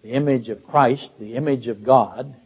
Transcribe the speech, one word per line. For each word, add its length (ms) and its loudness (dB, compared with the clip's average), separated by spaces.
the 100 -12
image 360 0
of 160 -10
Christ, 460 2
the 140 -14
image 340 -2
of 160 -8
God 500 2